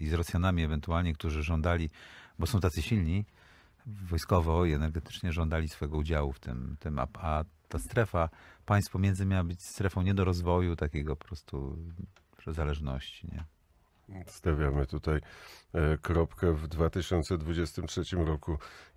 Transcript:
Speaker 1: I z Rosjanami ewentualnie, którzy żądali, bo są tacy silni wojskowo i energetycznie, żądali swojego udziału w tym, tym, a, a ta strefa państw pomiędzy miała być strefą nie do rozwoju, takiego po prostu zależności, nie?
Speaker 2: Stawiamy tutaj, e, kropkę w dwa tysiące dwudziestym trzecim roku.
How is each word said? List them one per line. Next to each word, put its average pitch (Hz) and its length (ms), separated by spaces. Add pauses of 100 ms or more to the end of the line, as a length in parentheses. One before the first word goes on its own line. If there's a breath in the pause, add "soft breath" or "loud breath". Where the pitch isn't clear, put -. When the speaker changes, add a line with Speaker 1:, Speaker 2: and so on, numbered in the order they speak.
Speaker 1:
I 78 80
z 80 40
Rosjanami 85 500
ewentualnie, 82 520
którzy 78 280
żądali, 82 480 (480 loud breath)
bo 85 80
są 98 140
tacy 82 220
silni 95 420 (600 soft breath)
wojskowo 87 800
i 82 80
energetycznie, 78 600
żądali 80 360
swojego 78 280
udziału 76 360
w - 80
tym, 65 400
tym, 76 180
a, 65 160
a 78 300 (240)
ta - 100
strefa 90 500 (380 loud breath)
państw 101 260
pomiędzy 95 340
miała 95 180
być 87 180
strefą - 400
nie 98 120
do 98 100
rozwoju, 87 520
takiego 73 400
po - 80
prostu 69 540 (680)
zależności, 73 840
nie? 78 120 (840)
Speaker 2:
Stawiamy 71 600
tutaj, 78 340 (540 loud breath)
e, 78 240
kropkę 82 540
w 78 160
dwa 80 220
tysiące 87 480
dwudziestym 82 480
trzecim 87 340
roku. 78 380 (380 loud breath)